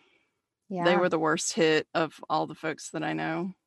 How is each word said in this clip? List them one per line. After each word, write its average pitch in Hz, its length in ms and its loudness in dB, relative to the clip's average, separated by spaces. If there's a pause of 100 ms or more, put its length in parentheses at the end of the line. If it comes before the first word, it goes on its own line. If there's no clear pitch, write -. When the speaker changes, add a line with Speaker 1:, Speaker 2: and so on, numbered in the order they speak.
(680)
Speaker 1:
they 196 80 -8
Speaker 2:
Yeah. 175 220 4
Speaker 1:
were 180 100 2
the 170 100 0
worst 160 340 0
hit 156 400 4
of 160 260 -2 (100)
all 156 180 0
the 156 80 -12
folks 151 360 -8
that 156 120 -6
I 156 100 -4
know. 160 400 -4 (140)